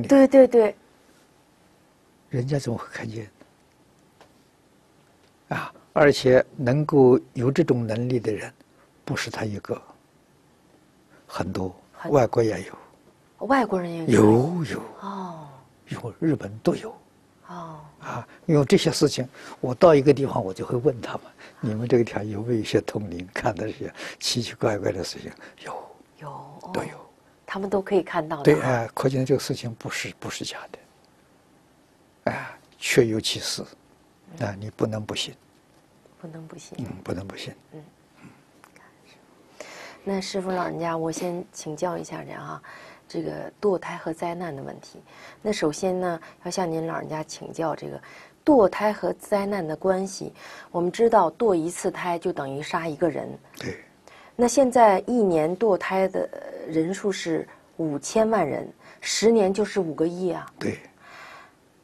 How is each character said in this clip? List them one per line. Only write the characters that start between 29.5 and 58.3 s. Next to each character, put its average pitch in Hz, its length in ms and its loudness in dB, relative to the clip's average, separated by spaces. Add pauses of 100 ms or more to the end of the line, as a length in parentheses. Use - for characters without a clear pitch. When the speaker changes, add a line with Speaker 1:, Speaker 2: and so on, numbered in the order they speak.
Speaker 1:
情 120 220 -8
不 - 120 -12
是， - 320 -8
不 - 120 -10
是 - 120 -10
假 - 140 -10 (140)
的。 - 80 -16 (1500)
哎， - 260 -12 (220)
确 - 260 4
有 110 160 0
其 - 180 -4
事， - 220 -6 (720)
Speaker 2:
嗯。 165 80 -16
Speaker 1:
那 104 140 -4
你 104 180 -12
不 - 160 0
能 107 180 -6
不 - 80 -8
信。 - 220 -8 (840)
Speaker 2:
不 175 80 -16
能 160 200 -16
不 170 100 -18
信。 - 220 -20
Speaker 1:
嗯， 123 60 -8 (180)
不 - 100 -6
能 98 140 -8
不 - 100 -14
信。 - 160 -14 (200)
Speaker 2:
嗯。 151 100 -18 (2250)
那 196 160 -2
师 190 220 -4
父 185 80 -6
老 180 160 -2
人 156 140 -6
家， 165 180 -2
我 160 140 -2
先 180 420 -6
请 156 240 -10
教 175 180 -4
一 165 80 -8
下 160 200 -12
您 143 120 -14
哈， 143 240 -12 (480)
这 170 140 -6
个 151 300 -8 (100)
堕 196 160 2
胎 170 200 -10
和 165 140 -8
灾 170 220 -6
难 170 220 -8
的 135 80 -12
问 143 160 -12
题。 - 200 -20 (420)
那 214 100 -2
首 170 200 0
先 185 280 -2
呢， 170 200 -2 (240)
要 180 60 -8
向 175 200 -2
您 160 180 -4
老 160 120 -6
人 143 80 -8
家 156 160 -8
请 - 280 -14
教 151 240 -4
这 147 120 -12
个 143 140 -12 (420)
堕 240 260 8
胎 208 240 0
和 180 200 -2
灾 202 320 -2
难 196 220 -4
的 156 80 -4
关 190 300 0
系。 160 280 -2 (380)
我 175 80 -2
们 175 120 2
知 226 180 4
道 196 220 6
堕 214 220 2
一 165 160 0
次 - 220 -4
胎 175 260 -4
就 175 140 -2
等 147 180 -6
于 139 120 -6
杀 165 260 -4
一 156 80 -6
个 170 140 2
人。 127 200 -4 (300)
Speaker 1:
对。 - 240 -10 (520)
Speaker 2:
那 240 120 4
现 254 240 4
在 220 300 8
一 233 120 -4
年 180 420 4
堕 202 220 4
胎 190 300 0
的 190 200 -2 (400)
人 160 240 0
数 196 200 -2
是 160 360 -4 (300)
五 156 220 -2
千 220 300 0
万 196 180 2